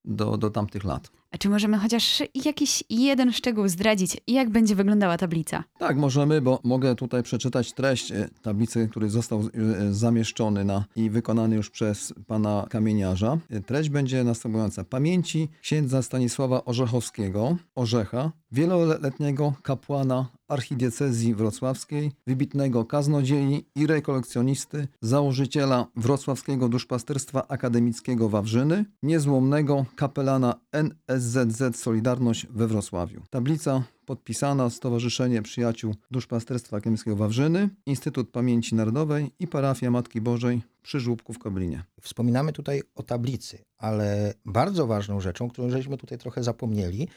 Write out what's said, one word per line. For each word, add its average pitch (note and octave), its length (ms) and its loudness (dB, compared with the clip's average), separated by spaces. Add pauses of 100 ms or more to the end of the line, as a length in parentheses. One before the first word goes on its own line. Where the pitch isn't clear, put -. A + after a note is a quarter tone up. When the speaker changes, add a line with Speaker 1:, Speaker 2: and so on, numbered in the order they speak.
Speaker 1:
do, G#2+ 320 -2
do G#2+ 140 0
tamtych G2+ 340 -4
lat. - 260 -4 (200)
Speaker 2:
A - 80 -12
czy G3+ 100 0
możemy G#3 300 2
chociaż A3 440 0 (120)
jakiś D4 560 -2
jeden B3+ 420 4
szczegół G#3+ 360 0
zdradzić, F#3 480 2 (100)
jak B3 240 2
będzie G#3+ 240 4
wyglądała G3 420 4
tablica? E3 480 -2 (140)
Speaker 1:
Tak, D#3 180 0
możemy, D3 440 4
bo B2+ 240 2
mogę B2+ 300 4
tutaj B2 280 -2
przeczytać B2 500 -2
treść, C3+ 400 0
e, G2+ 160 -2 (140)
tablicy, A2 480 0
który G#2+ 200 -2
został, A2 300 0
e, G#2 540 0
zamieszczony A2 680 2
na, G2 200 0 (120)
i A2+ 140 0
wykonany A2+ 460 2
już G#2 140 -4
przez - 440 -4 (120)
pana G#2 440 0
kamieniarza. G#2+ 680 2 (120)
E, G#2+ 100 -6
treść D3 300 -2
będzie C3 340 0
następująca. A2 600 -2
Pamięci D#3+ 640 0 (120)
księdza C3+ 420 0
Stanisława B2+ 600 0
Orzechowskiego, A#2 920 0 (180)
Orzecha, A#2+ 580 0 (200)
wieloletniego D3+ 1000 2 (100)
kapłana C3 640 -2 (200)
archidiecezji B2 840 0
wrocławskiej, C3 800 -2 (140)
wybitnego C3 580 0
kaznodziei C#3+ 800 2 (100)
i D3 120 2
rekolekcjonisty, C#3 1000 0 (120)
założyciela C3+ 840 2 (100)
wrocławskiego C3 720 0
duszpasterstwa B2+ 800 -4
akademickiego A#2+ 800 0
Wawrzyny, A#2+ 560 2 (180)
niezłomnego C#3+ 840 2 (120)
kapelana C3+ 580 0 (180)
N D3+ 220 0 (140)
S C3 140 0
Z A#2 340 2
Z B2 200 0
Solidarność A#2 680 0
we A#2 200 -2
Wrocławiu. G2+ 640 -4
Tablica C3 520 0 (240)
podpisana C3 640 -2
Stowarzyszenie A#2+ 720 0
Przyjaciół A2+ 520 -4 (160)
Duszpasterstwa A#2+ 640 -6
Akademickiego A2 400 -2
Wawrzyny, C#3+ 520 2 (180)
Instytut C3+ 440 -4
Pamięci A#2+ 440 0
Narodowej C#3+ 640 0
i F3+ 80 -4
Parafia C3+ 440 -2
Matki A#2+ 300 -2
Bożej A#2+ 420 0 (200)
przy - 180 -6
Żłóbku A#2+ 320 -4
w A2 60 -12
Kobylinie. F2+ 460 -4 (160)
Speaker 3:
Wspominamy B2 520 -2
tutaj C#3+ 300 -4 (120)
o - 80 -12
tablicy, A#2+ 560 -6 (200)
ale G#2 560 0 (100)
bardzo D3+ 420 0
ważną G2+ 340 -2
rzeczą, F#2+ 280 -4
którą B2 220 -4
żeśmy C3 260 -4
tutaj B2 220 -14
trochę B2 240 -8
zapomnieli, A2 760 -2